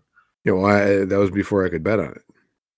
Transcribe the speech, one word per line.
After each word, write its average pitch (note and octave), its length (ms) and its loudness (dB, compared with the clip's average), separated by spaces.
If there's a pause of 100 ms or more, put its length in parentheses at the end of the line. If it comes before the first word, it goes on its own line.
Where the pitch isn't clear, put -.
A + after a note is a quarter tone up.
(440)
You G2+ 120 2
know, F#2+ 80 0
I, G2+ 400 2
that F#2+ 140 -2
was G2 120 0
before F#2+ 360 -2
I - 20 -6
could E2 140 -6
bet G#2 160 -2
on D2+ 140 -6
it. - 100 -20 (560)